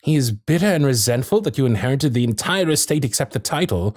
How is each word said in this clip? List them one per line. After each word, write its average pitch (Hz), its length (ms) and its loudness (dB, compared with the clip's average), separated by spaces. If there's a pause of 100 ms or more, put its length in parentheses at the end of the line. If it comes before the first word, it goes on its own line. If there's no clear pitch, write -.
He 151 140 0
is 131 140 2
bitter 160 360 0
and 170 200 2
resentful 123 560 2
that 165 160 -4
you 135 80 2
inherited 127 480 0
the 120 100 2
entire 170 460 0
estate 151 340 0
except 131 280 -4
the - 60 -4
title. 110 580 -2